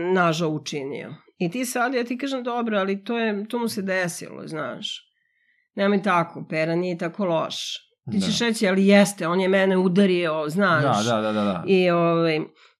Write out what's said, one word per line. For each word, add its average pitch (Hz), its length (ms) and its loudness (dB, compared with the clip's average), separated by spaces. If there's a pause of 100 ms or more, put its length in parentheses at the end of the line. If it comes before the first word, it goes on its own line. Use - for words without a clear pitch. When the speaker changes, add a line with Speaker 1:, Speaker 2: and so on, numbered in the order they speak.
(140)
Speaker 1:
nažao 170 360 2
učinio. 139 680 -8 (240)
I 185 120 0
ti 254 140 -4
sad, 247 280 -2
ja 240 100 0
ti 247 140 -6
kažem, 269 260 -6
„Dobro, 240 360 -2
ali 196 240 -2
to 233 140 -4
je, 214 300 -2
to 240 120 -4
mu 233 80 -2
se 214 140 -6
desilo, 185 680 -6
znaš. 151 600 -10 (680)
Nemoj 202 280 2
tako, 170 440 0
Pera 160 280 -2
nije 180 220 -2
tako 175 280 -6
loš.” 165 300 -2 (560)
Ti 220 60 0
Speaker 2:
Da. 190 80 0
Speaker 1:
ćeš 196 140 -2
reći, 226 280 0
„Ali 190 200 4
jeste, 202 400 4
on 175 140 0
je 185 60 2
mene 190 300 4
udario, 175 680 2
znaš.” 151 580 2
Speaker 2:
Da, 120 60 2
da, 110 100 2
da, 107 120 0
da, 107 100 0
da. 92 240 -2
Speaker 1:
I, 185 220 4
ovaj, 170 500 2 (400)